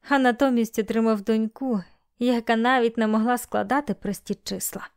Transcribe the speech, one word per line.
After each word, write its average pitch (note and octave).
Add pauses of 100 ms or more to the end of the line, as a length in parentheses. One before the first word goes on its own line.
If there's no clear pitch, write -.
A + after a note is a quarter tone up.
а C#4+
натомість A#3+
отримав A3
доньку, A3 (360)
яка A#3+
навіть A#3
не A3
могла A3
складати G#3+
прості G3
числа. -